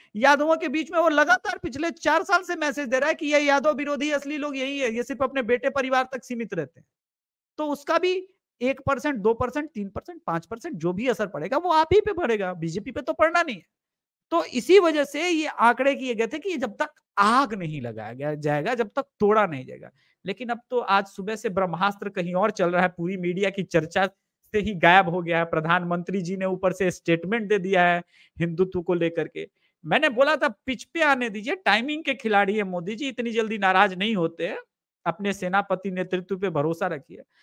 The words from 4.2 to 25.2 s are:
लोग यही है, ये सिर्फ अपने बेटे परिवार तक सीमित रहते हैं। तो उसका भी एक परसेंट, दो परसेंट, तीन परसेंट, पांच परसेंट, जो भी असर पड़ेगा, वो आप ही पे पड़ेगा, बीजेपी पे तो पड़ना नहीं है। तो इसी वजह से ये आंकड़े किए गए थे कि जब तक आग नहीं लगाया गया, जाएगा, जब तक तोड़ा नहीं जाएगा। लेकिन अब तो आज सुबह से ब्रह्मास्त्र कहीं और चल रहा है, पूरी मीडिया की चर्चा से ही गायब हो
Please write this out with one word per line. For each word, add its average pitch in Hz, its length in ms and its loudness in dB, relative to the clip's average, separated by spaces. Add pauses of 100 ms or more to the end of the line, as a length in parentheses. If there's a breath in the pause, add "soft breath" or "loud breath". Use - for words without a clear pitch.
लोग 285 180 -6
यही 277 220 -6
है, 233 160 -2
ये 240 80 -4
सिर्फ 254 200 -6
अपने 269 200 -2
बेटे 240 280 0
परिवार 262 420 0
तक 254 120 -10
सीमित 233 300 -8
रहते 151 260 -6
हैं। - 60 -20 (720)
तो 302 80 -2
उसका 320 320 0
भी 370 300 0 (320)
एक 262 200 0
परसेंट, 277 360 -2
दो 214 180 2
परसेंट, 254 360 -4
तीन 202 180 -8
परसेंट, 339 380 -14
पांच 165 200 -4
परसेंट, 240 300 -10
जो 165 160 -2
भी 226 160 -2
असर 220 180 0
पड़ेगा, 185 300 -4
वो 349 140 0
आप 320 220 4
ही 415 80 8
पे 427 120 -4
पड़ेगा, 220 420 -2
बीजेपी 170 360 -6
पे 285 100 -10
तो 311 120 -6
पड़ना 330 300 2
नहीं 262 140 -4
है। 156 100 -20 (640)
तो 330 140 2
इसी 320 340 4
वजह 311 260 4
से 294 240 -4
ये 311 180 0
आंकड़े 240 480 2
किए 247 200 -4
गए 226 120 0
थे 302 120 -8
कि 339 180 -6
जब 226 200 -6
तक - 120 -4 (300)
आग 226 360 4
नहीं 156 260 -8
लगाया 110 320 -10
गया, 143 220 -4
जाएगा, 147 400 -2
जब 226 140 -2
तक 277 140 -4 (180)
तोड़ा 208 260 6
नहीं 131 200 -8
जाएगा। 127 240 -18 (360)
लेकिन 220 220 -8
अब 240 120 -6 (100)
तो 247 80 0
आज 202 280 2
सुबह 202 300 -8
से 240 120 -6
ब्रह्मास्त्र 196 600 -2
कहीं 180 260 -4
और 208 160 2
चल 180 200 0
रहा 175 120 2
है, 180 60 2
पूरी 175 280 -4
मीडिया 180 340 -2
की 196 120 -6
चर्चा 170 460 0 (440)
से 214 80 0
ही 202 140 -4
गायब 175 340 8
हो 175 140 -2